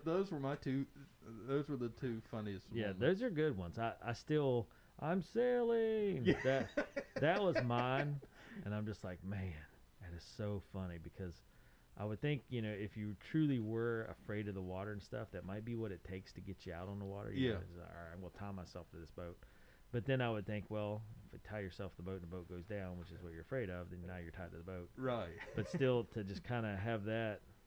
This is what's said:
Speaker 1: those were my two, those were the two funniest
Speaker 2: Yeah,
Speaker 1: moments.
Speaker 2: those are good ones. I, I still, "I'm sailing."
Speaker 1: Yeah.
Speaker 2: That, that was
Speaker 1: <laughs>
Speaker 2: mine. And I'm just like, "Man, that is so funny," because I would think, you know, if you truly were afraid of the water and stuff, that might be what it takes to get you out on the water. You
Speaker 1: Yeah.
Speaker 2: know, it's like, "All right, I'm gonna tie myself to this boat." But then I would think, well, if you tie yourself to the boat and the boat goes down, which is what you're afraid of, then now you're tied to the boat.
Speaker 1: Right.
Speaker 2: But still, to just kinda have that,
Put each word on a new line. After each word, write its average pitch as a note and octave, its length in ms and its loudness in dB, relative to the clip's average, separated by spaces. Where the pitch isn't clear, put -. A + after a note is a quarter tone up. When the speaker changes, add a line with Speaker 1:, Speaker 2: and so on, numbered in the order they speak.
Speaker 1:
those F#3+ 260 2
were D#3 100 -2
my C3+ 160 0
two, C3+ 300 2
those C#3 220 2
were D3 80 0
the A#2+ 140 0
two A#2 400 -2
funniest G#2 420 -4
Speaker 2:
Yeah, A2+ 200 0
Speaker 1:
moments. F#2 80 -2
Speaker 2:
those F#3 220 6
are B3+ 80 0
good D3+ 280 2
ones. E2+ 200 -4
I, A2+ 140 2
I A#2+ 120 0
still, C3+ 540 4
"I'm E3+ 220 2
sailing." A3+ 1040 4
Speaker 1:
Yeah. F#3 100 8
Speaker 2:
That, C3+ 240 6
that F3+ 220 6
was F3+ 180 6
Speaker 1:
<laughs> - 40 2
Speaker 2:
mine. C3 560 4
And G#2 100 0
I'm G#2+ 120 0
just G#2+ 180 -4
like, F#2 180 -6
"Man, F#2+ 300 -2
that F2 160 -8
is E2 80 -10
so G#2 260 -2
funny," F#2 300 -4
because F2 400 -8
I G2+ 80 -2
would G#2+ 160 -2
think, D3 260 2
you B2 140 0
know, A2 100 0
if G#2 240 -4
you G#2 240 -2
truly D3+ 380 4
were A2+ 520 2
afraid G#2 380 -2
of G2+ 60 -2
the F#2+ 80 -2
water F#2 300 -2
and G2+ 100 -6
stuff, A2+ 300 -6
that F2+ 120 -6
might G2+ 220 -4
be A#2+ 80 -2
what A2 180 -2
it F2 120 -8
takes F#2+ 300 -8
to F#2+ 60 -10
get F#2 240 -8
you F2+ 80 -6
out F2 160 -4
on G2+ 100 -4
the G2+ 60 -4
water. G2+ 280 -4
You B2+ 160 4
Speaker 1:
Yeah. A2+ 60 2
Speaker 2:
know, F#2+ 140 -2
it's F2 80 -12
like, E2 140 -12
"All E2+ 120 -10
right, E2 120 -10
I'm F#2 60 -8
gonna F2+ 180 -8
tie G2+ 140 -6
myself F2+ 400 -8
to F2 40 -12
this E2+ 140 -12
boat." F2 260 -8
But A#2+ 140 0
then C3 160 4
I A#2 80 4
would G#2 160 0
think, G#2 240 -2
well, G#2+ 320 0
if - 80 -18
you F#2+ 40 -12
tie G#2+ 100 -4
yourself F#2+ 320 -6
to - 60 -18
the F#2+ 60 -10
boat F#2+ 160 -4
and - 20 -10
the F2 120 -10
boat F2 140 -8
goes F2+ 160 -8
down, F#2 340 -4
which E2+ 120 -10
is E2+ 120 -10
what E2+ 100 -8
you're E2 100 -10
afraid B2 280 -2
of, F2+ 200 -4
then F2+ 160 -8
now F2+ 120 -6
you're E2+ 120 -6
tied F2 220 -8
to F2 60 -10
the E2+ 40 -10
boat. F2 340 -6
Speaker 1:
Right. A#2+ 340 0
Speaker 2:
But A2 120 0
still, B2+ 360 6
to G#2+ 100 0
just F#2+ 200 -4
kinda A2+ 320 0
have G#2 280 0
that, A2 360 0